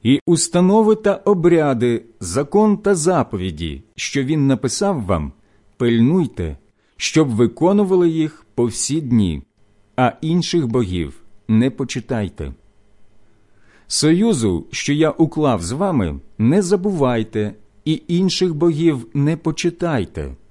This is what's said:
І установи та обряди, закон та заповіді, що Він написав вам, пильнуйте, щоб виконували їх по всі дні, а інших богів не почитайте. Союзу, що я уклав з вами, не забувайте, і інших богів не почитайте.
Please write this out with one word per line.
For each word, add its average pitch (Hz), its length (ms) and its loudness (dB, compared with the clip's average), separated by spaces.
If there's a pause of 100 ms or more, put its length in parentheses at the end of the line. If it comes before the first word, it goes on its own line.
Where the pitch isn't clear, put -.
І 135 240 2
установи 185 680 2
та 208 180 0
обряди, 151 880 2 (160)
закон 143 560 0
та 202 180 0
заповіді, 92 880 -2 (120)
що - 300 -4
Він 143 220 0
написав 139 580 0
вам, 80 280 -2 (440)
пильнуйте, 117 800 0 (400)
щоб 156 320 0
виконували 180 800 2
їх 160 460 -4
по 120 120 0
всі 135 340 -4
дні, 101 420 0 (540)
а 123 240 2
інших 160 460 0
богів 92 560 -4 (260)
не 113 220 2
почитайте. 107 840 -8 (1300)
Союзу, 151 840 0
що - 220 -4
я 151 180 2
уклав 147 520 0
з 87 100 -6
вами, 127 480 -2 (180)
не 139 240 2
забувайте, 135 920 -2 (300)
і 156 240 -2
інших 180 460 0
богів 156 600 0
не 147 220 0
почитайте. 151 1000 -4 (140)